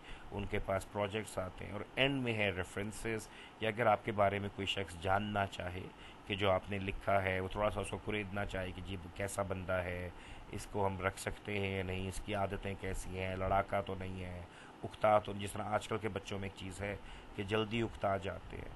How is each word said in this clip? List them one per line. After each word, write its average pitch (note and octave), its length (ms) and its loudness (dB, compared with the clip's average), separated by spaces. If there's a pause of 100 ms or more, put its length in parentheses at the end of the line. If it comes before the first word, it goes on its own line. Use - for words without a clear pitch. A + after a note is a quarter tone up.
(340)
उनके G2+ 260 0
पास F#2+ 240 2
projects G#2 560 -2
आते F#2 260 -4
हैं F#2 80 -8
और G2+ 120 -6 (120)
end C3+ 260 4
में A#2 100 2
है G2+ 220 4
references, G#2 760 -4 (340)
या A2 80 4
अगर A2+ 160 4
आपके G#2 240 4
बारे G2+ 280 6
में G2+ 100 -2
कोई G2 160 -4
शख्स F2+ 360 -2
जानना G2+ 440 4
चाहे F2+ 360 -4 (460)
कि G#2 80 0
जो G2 140 6
आपने F#2+ 300 4
लिखा G2 400 2
है, F#2+ 200 4
वो F#2+ 160 0
थोड़ा G#2 140 4
सा G2 120 -2
उसको G2 160 -4
कुरेदना G2+ 480 -2
चाहे F#2 260 -4
कि F#2 100 -8
जी F#2+ 140 -6
वो F2+ 220 -8
कैसा G2+ 260 -2
बंदा F#2 380 0
है, F2+ 320 -2 (400)
इसको G2+ 320 0
हम G2 160 2
रख F#2+ 160 2
सकते - 400 -4
हैं G2 200 2
या F#2+ 60 0
नहीं, F#2 260 -2
इसकी G2+ 240 -4
आदतें G2 420 0
कैसी F#2 340 -4
हैं, F#2 280 -2
लड़ाका G2 440 4
तो F#2+ 140 -4
नहीं F#2+ 260 -6
है, F2+ 260 -8 (360)
उकता G#2+ 360 6
तो, G2+ 140 -4
जिस G2+ 200 -4
तरह G#2 100 -4
आजकल G#2+ 340 0
के G2+ 100 0
बच्चों G2 320 -4
में G2 100 -2
एक F#2+ 60 -14
चीज़ F#2+ 280 -6
है G2+ 160 -2 (360)
कि G#2 80 -2
जल्दी A2 380 2
उकता G2+ 360 2
जाते F2+ 400 -4
हैं। - 180 -8